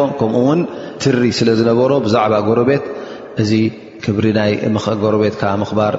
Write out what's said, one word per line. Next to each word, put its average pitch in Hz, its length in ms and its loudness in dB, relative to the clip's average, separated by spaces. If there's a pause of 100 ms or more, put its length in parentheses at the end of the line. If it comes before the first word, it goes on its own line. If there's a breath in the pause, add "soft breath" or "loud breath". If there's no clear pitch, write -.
(140)
ከምኡ 110 240 0
እውን 139 220 2 (380 loud breath)
ትሪ 123 340 2
ስለ 117 240 0
ዝነበሮ 117 440 4
ብዛዕባ 110 420 2
ጎረቤት 120 440 2 (520 loud breath)
እዚ 107 140 0 (480)
ክብሪ 107 320 -2
ናይ 104 200 0 (180)
ምኽ-፣ 107 280 -2
ጎረቤትካ 107 460 0 (140)
ምኽባር፣ 104 420 -2